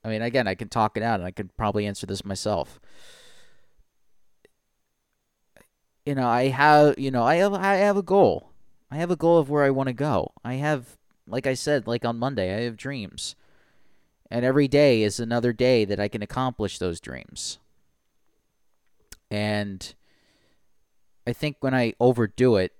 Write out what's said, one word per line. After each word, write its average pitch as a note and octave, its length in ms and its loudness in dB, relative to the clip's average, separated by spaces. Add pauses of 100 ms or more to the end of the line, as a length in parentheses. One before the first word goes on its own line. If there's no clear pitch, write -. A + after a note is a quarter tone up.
I A2+ 60 -8
mean, A2 100 -4
again, A#2+ 260 0
I F#2+ 80 -2
can G2+ 140 -10
talk A2 300 0
it G#2 40 -4
out A2+ 160 -2
and F2+ 80 -6
I F#2 40 -6
could F#2+ 260 -12
probably G#2 300 -2
answer G2+ 180 -8
this G2 220 -8
myself. G2 520 -6 (3250)
You C#3+ 100 -4
know, B2+ 140 0
I B2 200 2
have, D3 500 6
you C3+ 120 -4
know, B2 120 0
I C#3+ 140 4
have, G3 180 2
I G3 220 0
have G3+ 200 2
a G3+ 60 0
goal. F3 480 2 (400)
I C#3 60 -10
have E3+ 140 -4
a D#3 60 0
goal E3+ 220 4
of C#3 100 2
where D3 160 2
I C#3 60 4
wanna C3+ 240 -2
go. C3 360 -2 (140)
I B2+ 120 -6
have, C#3+ 420 -4 (280)
like B2 200 -4
I C3 80 0
said, C#3 320 -2
like A#2 180 -4
on A#2 140 -4
Monday, A2+ 360 -2
I A#2 100 -4
have A#2 120 -8
dreams. - 580 -12 (960)
And A#2+ 140 -4
every C3+ 240 2
day C3+ 360 4
is G#2 140 -2
another A#2+ 360 -2
day A#2+ 320 2
that G2 120 -4
I G#2 80 -2
can G#2 140 -8
accomplish A#2 580 -6
those F2 220 -4
dreams. - 580 -14 (1700)
And G#2 640 -6 (1300)
I A#2+ 60 -4
think D3 280 -6
when C3 120 -2
I B2 260 0
overdo A#2+ 580 2
it F#2 240 0